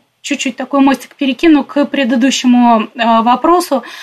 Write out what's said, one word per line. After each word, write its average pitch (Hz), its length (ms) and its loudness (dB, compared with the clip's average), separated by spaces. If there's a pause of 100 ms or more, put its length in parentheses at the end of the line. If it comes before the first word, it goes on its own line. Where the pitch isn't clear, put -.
(220)
чуть-чуть 262 340 -6
такой 269 240 -4
мостик 269 340 0
перекину 277 500 0
к 285 220 -2
предыдущему, 247 1080 0
э, 226 280 0
вопросу. 269 600 0 (200)